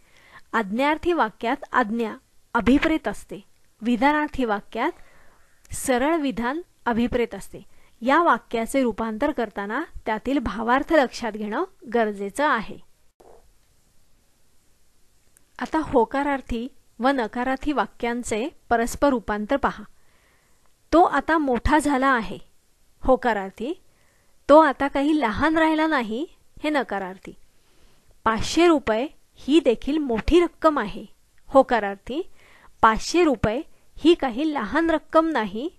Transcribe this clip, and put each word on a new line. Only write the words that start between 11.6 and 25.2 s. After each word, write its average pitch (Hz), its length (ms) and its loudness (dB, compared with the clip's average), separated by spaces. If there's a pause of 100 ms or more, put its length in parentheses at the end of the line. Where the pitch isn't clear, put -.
गरजेचं 208 540 -2
आहे. 226 400 -4 (2750)
आता 294 260 -4
होकारार्थी 269 840 -2 (320)
व 247 80 2
नकारार्थी 262 640 -2
वाक्यांचे 233 760 -4 (200)
परस्पर 240 400 0
रूपांतर 214 480 -2
पहा. 214 280 -4 (1080)
"तो 330 100 8
आता 311 360 2
मोठा 269 400 2
झाला 269 280 2
आहे." 220 320 0 (640)
होकारार्थी. 214 800 -2 (640)
"तो 294 100 10
आता 277 300 4
काही 294 320 0